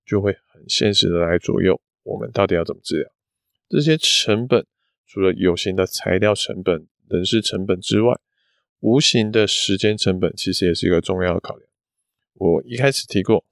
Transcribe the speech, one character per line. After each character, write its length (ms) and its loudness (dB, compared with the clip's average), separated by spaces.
就 140 0
会 140 0
很 180 -20
现 260 0
实 140 2
的 120 0
来 180 2
左 260 0
右 160 2
我 140 -8
们 120 -10
到 160 2
底 100 0
要 100 0
怎 100 -8
么 80 -20
治 160 -4
疗。 100 -6
这 100 0
些 180 2
成 480 0
本 200 2
除 140 -6
了 100 4
有 240 2
形 200 -4
的 100 2
材 320 -2
料 180 2
成 260 -8
本、 240 -2
人 160 -2
事 180 0
成 240 -4
本 140 0
之 220 0
外， 180 2
无 180 4
形 320 0
的 160 4
时 300 -2
间 200 0
成 220 0
本 160 0
其 180 -6
实 140 0
也 60 2
是 120 -4
一 60 4
个 100 2
重 220 -4
要 100 0
的 60 -2
考 160 -12
量。 120 -20
我 280 0
一 140 -10
开 140 2
始 160 -8
提 160 -2
过， 280 0